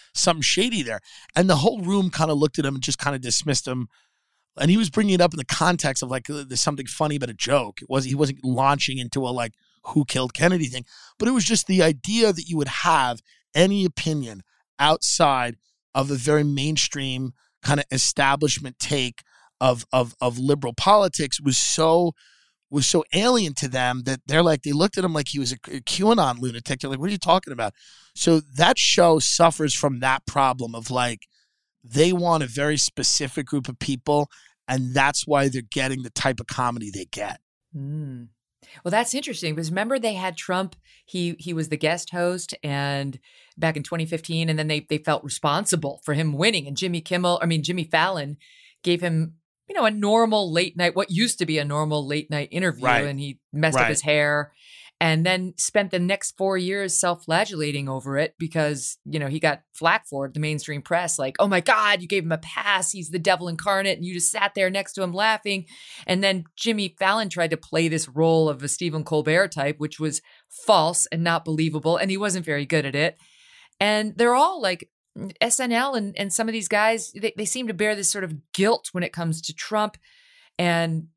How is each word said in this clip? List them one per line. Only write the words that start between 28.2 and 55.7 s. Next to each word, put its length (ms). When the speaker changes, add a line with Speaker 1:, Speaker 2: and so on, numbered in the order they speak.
Speaker 1:
that 380
show 400
suffers 560
from 260
that 240
problem 520
of, 140
like, 360
they 300
want 320
a 20
very 300
specific 680
group 220
of 120
people, 500
and 260
that's 320
why 220
they're 140
getting 400
the 80
type 280
of 80
comedy 440
they 160
get. 340
Speaker 2:
Mm. 520
Well, 80
that's 220
interesting 420
because 140
remember 280
they 160
had 220
Trump, 400
he, 360
he 120
was 180
the 60
guest 340
host 520
and 560
back 200
in 60
twenty 240
fifteen, 420
and 80
then 120
they, 200
they 100
felt 260
responsible 800
for 100
him 200
winning, 340
and 80
Jimmy 240
Kimmel, 420
I 40
mean, 180
Jimmy 180
Fallon 540
gave 160
him, 340
you 60
know, 120
a 40
normal 640
late 240
night, 180
what 160
used 280
to 80
be 120
a 60
normal 420
late 240
night 200
interview, 340
Speaker 1:
Right. 220
Speaker 2:
and 120
he 200
messed 240
up 60
Speaker 1:
Right. 80
Speaker 2:
his 120
hair, 500
and 220
then 320
spent 340